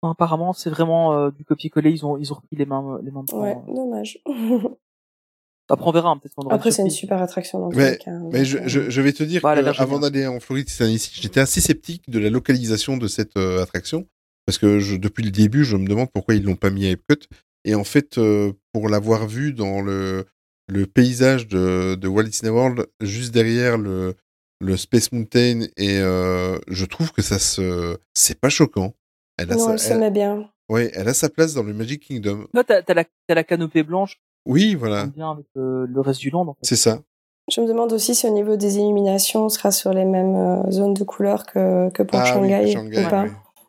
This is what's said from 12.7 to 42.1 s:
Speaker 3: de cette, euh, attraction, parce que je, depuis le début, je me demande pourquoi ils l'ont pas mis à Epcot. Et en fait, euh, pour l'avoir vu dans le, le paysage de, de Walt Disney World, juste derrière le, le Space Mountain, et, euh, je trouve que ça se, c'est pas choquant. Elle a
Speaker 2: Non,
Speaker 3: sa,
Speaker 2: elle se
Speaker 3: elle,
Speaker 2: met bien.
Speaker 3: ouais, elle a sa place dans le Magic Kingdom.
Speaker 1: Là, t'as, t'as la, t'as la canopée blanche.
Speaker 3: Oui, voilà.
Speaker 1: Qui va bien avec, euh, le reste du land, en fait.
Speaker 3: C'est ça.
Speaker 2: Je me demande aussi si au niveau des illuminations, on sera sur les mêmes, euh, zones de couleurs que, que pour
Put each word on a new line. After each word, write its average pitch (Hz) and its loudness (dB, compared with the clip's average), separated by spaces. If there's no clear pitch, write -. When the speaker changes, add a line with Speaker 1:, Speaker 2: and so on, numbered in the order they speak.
Speaker 3:
de 120 -4
cette, 107 -4
euh, 92 0
attraction, 120 -6
parce - 0
que 104 4
je, 101 -2
depuis 104 -2
le 104 -2
début, 107 4
je 110 2
me 95 0
demande 110 0
pourquoi 107 -2
ils 98 0
l'ont 95 0
pas 98 0
mis 98 -2
à 92 2
Epcot. 117 0
Et 107 2
en 104 0
fait, - 0
euh, 104 2
pour 107 -2
l'avoir 107 2
vu 131 -4
dans 98 -2
le, 95 -4
le 98 0
paysage 123 2
de, 92 0
de 95 -6
Walt 101 2
Disney 110 -4
World, 120 0
juste 113 -6
derrière 117 2
le, 92 -4
le 92 0
Space - 0
Mountain, 120 0
et, 98 0
euh, 92 0
je 92 -4
trouve - -6
que - -2
ça 101 -2
se, 90 -2
c'est - 0
pas 131 2
choquant. 113 2
Elle - -6
a 233 2
Speaker 2:
Non, 226 2
Speaker 3:
sa, 226 2
Speaker 2:
elle 220 -2
se 220 -2
Speaker 3:
elle, 220 2
Speaker 2:
met 214 2
bien. 208 -2
Speaker 3:
ouais, 117 0
elle 95 -2
a 135 0
sa 151 0
place 160 0
dans 135 -2
le 104 -6
Magic 117 -8
Kingdom. 104 -6
Speaker 1:
Là, 240 4
t'as, 202 4
t'as 180 0
la, 165 2
t'as 170 0
la 160 2
canopée 165 0
blanche. 185 -4
Speaker 3:
Oui, 190 4
voilà. 110 -2
Speaker 1:
Qui 101 -4
va 139 -8
bien 156 -8
avec, 147 -14
euh, 131 -2
le 127 -2
reste 135 0
du 135 -6
land, 175 -2
en 139 -10
fait. - -20
Speaker 3:
C'est 123 0
ça. 113 2
Speaker 2:
Je - -2
me 233 2
demande 226 0
aussi 226 0
si 240 0
au 220 2
niveau 208 2
des 202 0
illuminations, 202 2
on 220 0
sera 208 0
sur 190 0
les 190 2
mêmes, 190 2
euh, 185 0
zones 196 2
de 196 -2
couleurs 202 -2
que, 185 2
que 180 -2
pour - 0